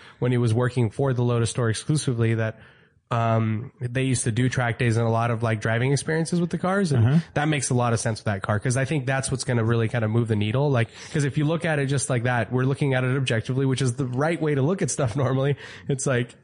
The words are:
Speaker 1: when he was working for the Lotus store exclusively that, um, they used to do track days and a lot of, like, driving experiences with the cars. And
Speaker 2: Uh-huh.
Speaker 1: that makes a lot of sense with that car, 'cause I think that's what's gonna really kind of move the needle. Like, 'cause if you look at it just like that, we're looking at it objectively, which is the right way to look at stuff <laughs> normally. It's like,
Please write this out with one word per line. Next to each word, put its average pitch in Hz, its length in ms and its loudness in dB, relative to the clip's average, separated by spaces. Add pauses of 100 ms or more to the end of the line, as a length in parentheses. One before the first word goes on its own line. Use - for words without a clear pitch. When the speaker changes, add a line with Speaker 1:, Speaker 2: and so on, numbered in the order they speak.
(180)
Speaker 1:
when 127 140 0
he 123 60 2
was 120 140 2
working 123 380 2
for 135 220 0
the 123 100 0
Lotus 120 280 2
store 120 200 0
exclusively 117 640 0
that, 110 240 -4 (540)
um, 113 680 0
they 123 240 -4
used 131 180 0
to 123 80 0
do 120 180 2
track 120 300 -2
days 117 180 2
and 117 80 2
a 113 60 2
lot 117 220 2
of, 113 100 -2
like, 113 180 0
driving 117 320 0
experiences 160 480 0
with 170 100 -2
the 180 80 -4
cars. 185 340 0
And 120 120 4
Speaker 2:
Uh-huh. 139 140 6 (160)
Speaker 1:
that 147 140 2
makes 147 220 0
a 131 40 2
lot 120 180 2
of 110 60 2
sense 113 220 -4
with - 60 -6
that 98 160 -2
car, 104 180 0
'cause 127 160 -2
I 135 80 0
think 139 200 -2
that's 135 280 -2
what's 127 100 -4
gonna 120 220 0
really 113 240 2
kind 117 160 -2
of 107 80 0
move 117 160 0
the 110 80 2
needle. 110 340 0
Like, 117 200 0 (220)
'cause 143 120 0
if 139 120 -2
you 151 80 0
look 160 200 -2
at 156 160 -2
it 139 60 0
just 135 220 -2
like 123 140 0
that, 123 300 0
we're 123 120 2
looking 135 300 0
at 127 80 2
it 127 140 0
objectively, 131 500 0
which 131 160 0
is 123 120 0
the 135 120 -4
right 143 340 0
way 151 140 0
to 135 80 2
look 180 180 0
at 151 120 -2
stuff 135 240 -2
<laughs> - 0 -
normally. 135 400 2 (320)
It's 135 180 -2
like, 123 380 -2